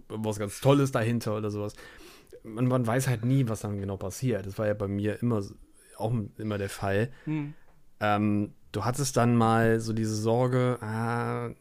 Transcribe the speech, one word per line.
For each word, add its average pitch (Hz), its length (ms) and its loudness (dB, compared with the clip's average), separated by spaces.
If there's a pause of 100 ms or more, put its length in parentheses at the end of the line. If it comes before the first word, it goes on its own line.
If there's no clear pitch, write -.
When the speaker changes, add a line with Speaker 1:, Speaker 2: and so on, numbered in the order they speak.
Speaker 1:
was 107 280 -4
ganz 101 240 -6
Tolles 139 300 6
dahinter 113 460 0
oder 107 120 -2
sowas? 104 240 -6 (720)
Man, 117 240 -2
man 127 180 2
weiß 127 220 2
halt 117 180 0
nie, 131 240 4
was 107 120 -4
dann 104 180 -4
genau 98 180 -4
passiert. 101 480 -2
Das 95 120 -10
war 110 100 0
ja 104 60 2
bei 101 140 -2
mir 101 340 0
immer 117 180 2
s-, 98 160 -8 (420)
auch 110 140 -2
m-, 113 260 -2
immer 107 200 -4
der 98 120 -2
Fall. 104 420 0 (140)
Speaker 2:
Hm. 151 280 -4 (460)
Speaker 1:
Ähm, 104 540 2 (180)
du 101 140 -4
hattest 135 320 -2
dann 120 180 4
mal 113 440 4
so 113 140 -4
diese 110 220 -2
Sorge, 123 640 2
„Ah, 117 680 -4 (120)